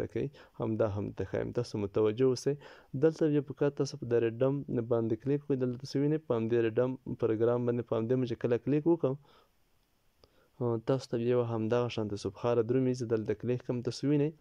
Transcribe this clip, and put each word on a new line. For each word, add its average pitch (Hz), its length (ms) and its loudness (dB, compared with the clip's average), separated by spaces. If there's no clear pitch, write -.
راکوي، 117 260 -4
همدا 113 340 0
هم 101 120 -4
ته - 140 -6
ښایم. 113 280 -4
تاسو 120 240 -4
متوجه 107 480 2
اوسئ. 139 240 -2
دلته 160 280 2
بیا 147 180 2
په 131 100 -10
کار 143 100 2
تاسو 139 200 -4
په 127 120 -8
دا 117 120 4
ریډم 120 300 0
باندې 113 320 2
کلیک 143 240 0
کوئ. 139 100 0
دلته 127 280 -2
تاسو 139 180 -2
وینئ، 151 160 2
په 151 200 -4
همدې 113 280 2
ریډم 123 240 2
پروګرام 117 460 2
باندې 120 220 0
په 117 80 -2
همدې 113 200 0
مې 127 140 0
چې 113 120 -2
کله 120 220 2
کلیک 147 220 0
وکړم، 147 300 2
تاسو 135 220 0
ته 127 120 -2
بیا 120 300 2
همدغه 117 420 0
شانته 104 300 -4
سوبخاره 120 440 0
درومي. 127 320 2
زه 120 140 -4
دلته 110 260 0
کلیک 123 260 -2
کوم، 123 120 -2
تاسو - 220 -6
وینئ. 147 300 2